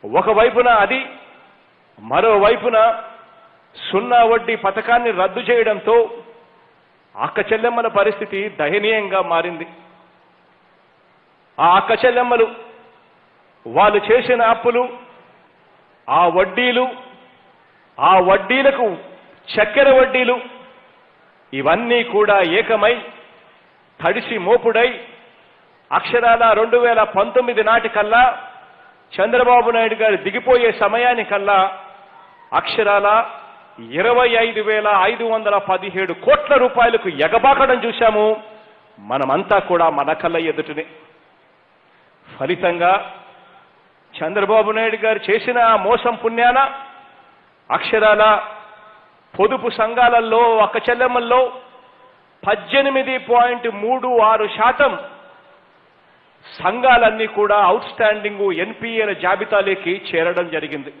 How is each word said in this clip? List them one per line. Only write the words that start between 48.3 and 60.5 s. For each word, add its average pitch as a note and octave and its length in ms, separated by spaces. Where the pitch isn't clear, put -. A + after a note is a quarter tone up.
పొదుపు G#3+ 280
సంఘాలలో A#3 880
అక్క A3 320
చెల్లెమ్మల్లో B3 640
పద్దెనిమిది C4 720
పాయింట్ A#3+ 560
మూడు B3 440
ఆరు A3 280
శాతం B3 520
సంఘాలన్నీ A3+ 600
కూడా G#3 300
అవుట్‌స్టాండింగ్ G#3 960
ఎన్పీఏల A3 600
జాబితాలోకి F#3+ 920
చేరడం F3 340
జరిగింది. D3 520